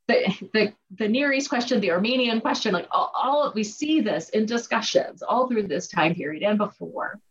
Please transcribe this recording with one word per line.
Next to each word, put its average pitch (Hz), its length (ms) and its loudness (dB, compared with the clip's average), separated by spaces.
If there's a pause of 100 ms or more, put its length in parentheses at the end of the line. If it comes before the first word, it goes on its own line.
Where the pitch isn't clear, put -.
the, - 460 2
the, 214 200 2 (220)
the 214 120 -2
Near 269 260 2
East 277 160 -2
question, 247 320 0
the 175 100 0
Armenian 233 480 2
question, 254 340 0
like 175 180 -2
all, - 240 0
all 285 280 2
of, 202 120 -2
we 214 80 0
see 302 360 0
this 170 300 -2
in 214 160 2
discussions 226 760 0
all 254 260 0
through 220 160 0
this 180 240 -4
time 165 280 2
period 156 280 -8
and 208 140 2
before. - 640 -6 (120)